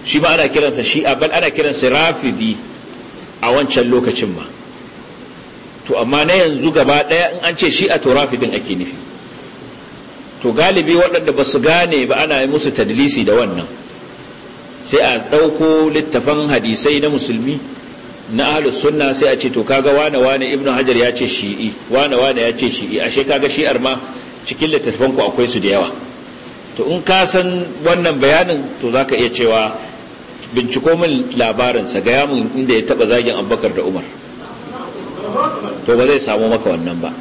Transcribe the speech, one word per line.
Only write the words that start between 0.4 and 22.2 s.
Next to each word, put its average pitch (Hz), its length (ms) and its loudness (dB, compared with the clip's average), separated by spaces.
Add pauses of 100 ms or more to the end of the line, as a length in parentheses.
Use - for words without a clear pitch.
kiransa 139 340 2
Shi'a, 143 320 0
bal 147 160 0
ana 165 180 2
kiransa 143 400 0
Rafidi 123 680 0 (840)
a 117 60 -2
wancan 131 420 2
lokacin 123 460 2
ma. 85 80 -10 (1400)
To, 131 100 0
amma 135 280 2
na 170 80 4
yanzu 160 400 2
gaba 143 340 4
ɗaya 165 320 2
in - 80 -
an 170 100 -2
ce 170 140 2
Shi'a, 190 280 2
to, 135 120 2
Rafidin 127 420 2
ake 101 220 -4
nufi. 87 200 -6 (1500)
To, 120 100 0
galibi 170 480 2
waɗanda 175 340 2
ba 131 120 2
su 139 160 2
gane 160 440 2
ba 117 100 2 (120)
ana 143 140 0
yi 131 60 0
musu 147 240 0
tadlisi 120 520 0
da 101 160 2
wannan. 90 260 -2 (1160)
Sai 139 160 2
a 123 200 2 (120)
ɗauko 156 640 4
littafan 147 560 0
hadisai 123 500 2
na 147 100 2
musulmi, 131 500 -2 (720)
na 139 240 0
Ahlus 143 240 0
Sunna, 147 340 2
sai 135 200 4
a 127 40 0
ce, 131 140 -2
"To, 113 120 -2
kaga 135 280 2
wane, 147 240 2
wane 131 280 2 (100)
Ibn 139 160 0
Hajar 127 260 2
ya 120 160 4
ce 123 160 -2
Shi'i, 101 460 -4 (160)
wane, 135 260 2
wane 127 240 2